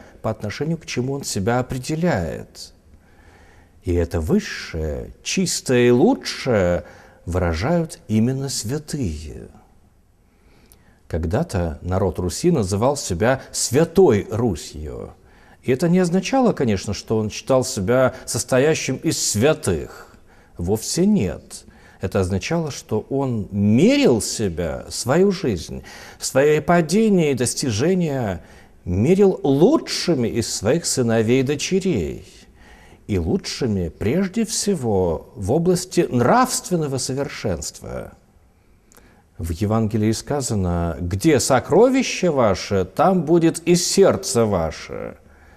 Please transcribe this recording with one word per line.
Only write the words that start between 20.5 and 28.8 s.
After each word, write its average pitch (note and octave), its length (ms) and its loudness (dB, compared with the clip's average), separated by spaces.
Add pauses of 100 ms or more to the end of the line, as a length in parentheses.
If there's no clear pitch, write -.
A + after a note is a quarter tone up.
Вовсе A2 480 -2
нет. C#3 580 -2 (380)
Это G2 180 -2
означало, A2+ 520 -2
что - 380 -6
он C3 420 -2
мерил B2 680 4
себя, E2 680 -4
свою F3 420 2
жизнь, F2+ 520 -6 (360)
свои D3+ 400 2
падения F3 720 4
и C3 40 0
достижения B2+ 1080 0 (400)